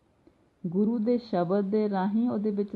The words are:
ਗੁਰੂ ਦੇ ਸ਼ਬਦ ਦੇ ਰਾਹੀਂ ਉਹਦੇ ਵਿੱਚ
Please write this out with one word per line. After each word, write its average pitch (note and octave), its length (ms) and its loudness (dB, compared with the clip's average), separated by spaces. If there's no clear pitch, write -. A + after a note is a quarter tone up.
ਗੁਰੂ G#3 300 2
ਦੇ A#3 200 2
ਸ਼ਬਦ G3 480 0
ਦੇ G#3+ 240 0
ਰਾਹੀਂ G3+ 400 0
ਉਹਦੇ G#3+ 220 -2
ਵਿੱਚ G3+ 240 -4